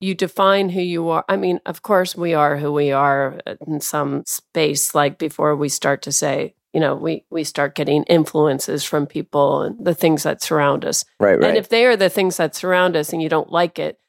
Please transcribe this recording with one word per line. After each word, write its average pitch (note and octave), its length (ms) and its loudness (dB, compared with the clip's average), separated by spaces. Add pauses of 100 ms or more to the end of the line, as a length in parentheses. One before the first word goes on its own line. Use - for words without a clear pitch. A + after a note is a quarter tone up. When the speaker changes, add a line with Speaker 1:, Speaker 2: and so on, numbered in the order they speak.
Speaker 1:
you F#3+ 140 -4
define G3 540 2
who F3+ 120 -4
you E3+ 280 -2
are. E3 200 0
I F#3+ 80 2
mean, F3+ 300 0
of - 160 -8
course, F#3 340 2
we E3+ 180 -2
are D3 220 2
who D3 160 -2
we D3 200 2
are C#3 480 0 (260)
in D3+ 140 -4
some C#3+ 460 -4
space, - 680 -2
like, C#3+ 240 2
before D3+ 380 0
we D3 120 -2
start C#3 340 -2
to D3 100 -8
say, C#3+ 420 -2 (180)
you D#3+ 80 0
know, C#3 140 2
we, E3 360 -6
we E3 140 -4
start C#3+ 300 -4
getting D3 300 0
influences D3+ 800 0
from C#3+ 220 -2
people C#3+ 560 0
and A3+ 220 -8
the F3 100 2
things D#3+ 280 2
that D3+ 200 -4
surround C#3+ 420 0
us. C#3 200 -4 (140)
Speaker 2:
Right, G2+ 200 4
right. - 100 4
Speaker 1:
And E3+ 80 2
if G#3 140 -2
they A#3 160 4
are A#3+ 100 4
the F#3+ 140 2
things F#3+ 260 0
that D#3+ 180 -2
surround F3+ 400 2
us D3+ 180 -2
and E3 100 -4
you D#3 60 -2
don't D#3 220 -2
like E3+ 280 0
it D3+ 200 -6 (100)